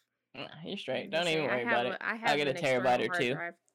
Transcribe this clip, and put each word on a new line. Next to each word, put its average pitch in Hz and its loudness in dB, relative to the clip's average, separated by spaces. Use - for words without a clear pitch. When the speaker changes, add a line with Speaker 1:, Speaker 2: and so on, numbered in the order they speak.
Speaker 1:
Nah, - -10
you're 185 -6
straight. 127 -4
Don't 160 0
Speaker 2:
I'm 175 0
Speaker 1:
even 160 2
Speaker 2:
saying 123 2
I - 2
Speaker 1:
worry 123 0
Speaker 2:
have 240 0
Speaker 1:
about 120 2
Speaker 2:
a, - -2
Speaker 1:
it. - -6
Speaker 2:
I - -4
Speaker 1:
I'll 226 -6
Speaker 2:
have 220 2
Speaker 1:
get 147 0
a 139 2
Speaker 2:
an 135 0
external 135 2
Speaker 1:
terabyte 123 4
or - 2
Speaker 2:
hard 175 0
Speaker 1:
two. 123 2
Speaker 2:
drive. 170 -6